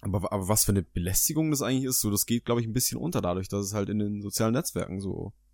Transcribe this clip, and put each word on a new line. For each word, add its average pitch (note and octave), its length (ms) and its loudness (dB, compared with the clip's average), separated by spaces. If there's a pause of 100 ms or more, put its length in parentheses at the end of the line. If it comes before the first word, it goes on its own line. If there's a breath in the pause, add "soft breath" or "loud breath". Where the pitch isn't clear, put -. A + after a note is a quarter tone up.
aber, F#2+ 300 0
aber F#2+ 160 -2
was - 180 4
für - 60 4
eine G2 100 4
Belästigung D3 720 0
das C#3 100 2
eigentlich C3 240 2
ist, B2+ 140 0
so, G#2+ 100 0
das G2+ 160 2
geht, A#2 200 0
glaub A#2+ 140 2
ich, A#2 60 -2
ein A2 80 -6
bisschen B2 240 0
unter B2+ 240 -2
dadurch, F#2 280 -2
dass G2+ 160 -2
es F#2+ 80 -6
halt G2+ 160 0
in G#2 100 0
den G#2 220 -2
sozialen A2 320 0
Netzwerken G2 460 -2
so F#2 340 -6 (200)